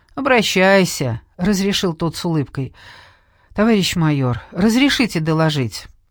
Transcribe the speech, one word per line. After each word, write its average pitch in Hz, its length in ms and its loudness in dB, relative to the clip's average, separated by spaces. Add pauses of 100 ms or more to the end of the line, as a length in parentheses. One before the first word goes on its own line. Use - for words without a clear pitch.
(140)
«Обращайся», 190 1080 2 (160)
разрешил 196 560 -2
тот 165 220 -4
с - 100 -8
улыбкой. 143 480 -4 (800)
«Товарищ 208 420 2
майор, 139 540 0
разрешите 226 680 0
доложить?» 156 680 -2 (220)